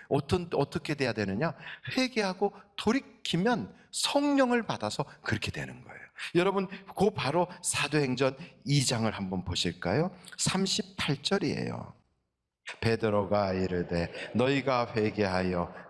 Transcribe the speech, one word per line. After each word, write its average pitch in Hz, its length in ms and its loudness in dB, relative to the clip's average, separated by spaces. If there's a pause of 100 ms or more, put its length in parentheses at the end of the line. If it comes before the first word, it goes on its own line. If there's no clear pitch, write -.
어떤, 170 460 0
어떻게 156 400 0
돼야 123 180 0
되느냐? 107 420 0 (420)
회개하고 202 560 0 (240)
돌이키면 208 1000 0 (160)
성령을 269 760 2
받아서 107 400 -2 (180)
그렇게 - 280 -2
되는 67 320 -10
거예요. - 180 -18 (340)
여러분, 190 340 2 (280)
그 208 140 4
바로 160 380 0 (140)
사도행전 135 760 0 (300)
이 139 180 4
장을 113 260 2
한번 92 340 -4
보실까요? 92 680 0 (220)
삼십팔 - 840 -2
절이에요. - 720 -2 (880)
베드로가 104 720 2
이르되, 90 580 0 (220)
"너희가 127 600 2
회개하여 92 800 0 (160)